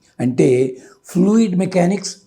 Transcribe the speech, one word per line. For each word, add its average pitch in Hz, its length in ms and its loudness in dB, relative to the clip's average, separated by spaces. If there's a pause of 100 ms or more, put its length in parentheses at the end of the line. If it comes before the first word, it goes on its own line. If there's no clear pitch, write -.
(200)
అంటే 127 580 0 (340)
fluid 208 380 2
mechanics 180 580 -2 (200)